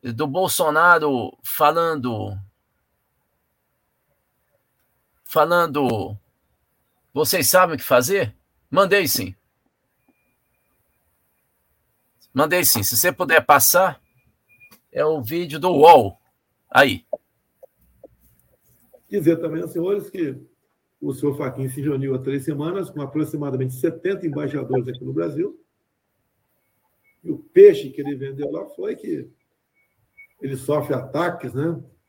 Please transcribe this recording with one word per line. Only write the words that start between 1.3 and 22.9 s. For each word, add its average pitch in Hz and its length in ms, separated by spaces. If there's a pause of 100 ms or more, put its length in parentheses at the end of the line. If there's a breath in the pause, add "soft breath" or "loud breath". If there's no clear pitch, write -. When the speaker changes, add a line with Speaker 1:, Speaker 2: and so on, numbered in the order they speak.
Speaker 1:
falando, 131 960 (2750)
falando, 143 920 (960)
"Vocês 156 360
sabem 185 260
o 135 40
que - 60
fazer?" 139 520 (340)
Mandei 185 380
sim. 95 260 (3000)
Mandei 160 320
sim. 107 200
Se - 120
você 180 160
puder 165 320
passar, 160 560 (920)
é 127 120
o 156 160
vídeo 151 380
do 180 140
uol. 143 440 (540)
Aí. 131 340 (2000)
Speaker 2:
Dizer 165 300
também 165 200
aos 170 120
senhores 190 360
que 139 320 (600)
o 143 120
senhor 135 240
Fachin 131 320
se 143 140
reuniu 135 320
há 127 60
três 135 240
semanas 160 460